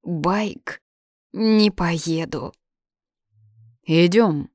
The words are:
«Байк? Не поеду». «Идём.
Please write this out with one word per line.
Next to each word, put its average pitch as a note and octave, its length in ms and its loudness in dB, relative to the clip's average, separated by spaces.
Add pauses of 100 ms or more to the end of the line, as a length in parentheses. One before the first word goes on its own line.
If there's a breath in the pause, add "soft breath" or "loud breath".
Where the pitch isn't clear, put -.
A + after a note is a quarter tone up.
«Байк? F3 760 -6 (520)
Не G#3+ 360 4
поеду». E3 840 -6 (1300)
«Идём. E3+ 720 2